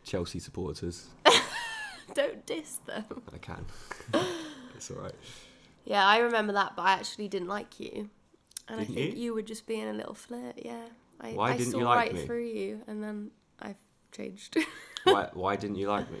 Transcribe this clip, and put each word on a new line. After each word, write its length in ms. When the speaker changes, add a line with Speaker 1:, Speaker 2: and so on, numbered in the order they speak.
Speaker 1:
Chelsea 340
supporters. 680
Speaker 2:
<laughs> 880
Don't 320
diss 400
them. 380
Speaker 1:
I 40
can. 280
<laughs> 120
It's 160
all 100
right. 140
Speaker 2:
Yeah, 200
I 120
remember 360
that, 220
but 60
I 120
actually 360
didn't 180
like 320
you. 300
And 120
Speaker 1:
Didn't 20
Speaker 2:
I 20
think 220
Speaker 1:
you? 80
Speaker 2:
you 100
were 80
just 240
being 220
a 60
little 200
flirt, 440
yeah. 240
I, 100
Speaker 1:
Why 220
Speaker 2:
I 40
Speaker 1:
didn't 140
Speaker 2:
saw 80
Speaker 1:
you 60
like 120
Speaker 2:
right 160
Speaker 1:
me? 120
Speaker 2:
through 180
you, 420
and 160
then 300
I 140
changed. 460
<laughs> 240
Speaker 1:
Why, 280
why 220
didn't 220
you 100
like 240
me? 80